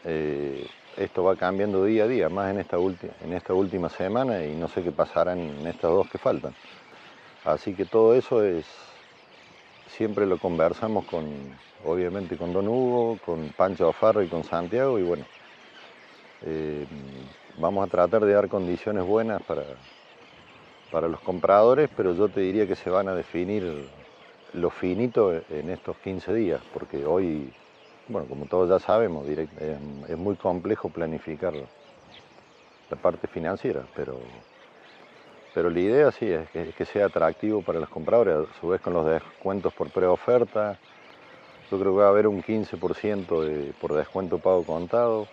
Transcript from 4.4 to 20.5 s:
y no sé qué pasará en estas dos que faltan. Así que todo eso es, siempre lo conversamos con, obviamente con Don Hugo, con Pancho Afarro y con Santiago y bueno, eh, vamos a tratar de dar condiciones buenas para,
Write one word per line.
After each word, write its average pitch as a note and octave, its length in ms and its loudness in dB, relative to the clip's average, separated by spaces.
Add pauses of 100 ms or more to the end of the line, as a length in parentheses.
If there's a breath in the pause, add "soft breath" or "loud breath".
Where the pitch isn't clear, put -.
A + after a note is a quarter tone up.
y D2+ 100 -4
no D#2+ 140 -6
sé F#2 160 -4
qué E2+ 80 -2
pasará E2+ 400 0
en D#2 340 -6
estas E2+ 260 -2
dos F#2+ 180 4
que - 80 -12
faltan. C#2+ 360 -2 (920 loud breath)
Así D#2+ 280 -2
que F#2 120 -4
todo A2+ 300 6
eso A#2+ 280 2
es, E2+ 220 0 (1200)
siempre G#2 380 -2
lo F#2 140 2
conversamos F2 680 0
con, D#2+ 180 -4 (600)
obviamente F2 500 -2
con F2 160 -6
Don G2 160 0
Hugo, A#2+ 580 2
con D#2+ 300 -4
Pancho F2+ 320 2
Afarro G#2 360 4
y F2 40 -2
con E2 160 -4
Santiago G#2+ 560 0
y F#2 40 2
bueno, E2+ 200 -2 (1200)
eh, D2+ 440 -6 (760)
vamos G2 280 0
a - 20 -8
tratar F2+ 360 4
de G2+ 80 6
dar G2+ 160 4
condiciones F#2 560 -2
buenas G#2+ 380 0
para, D2 200 -4 (1300)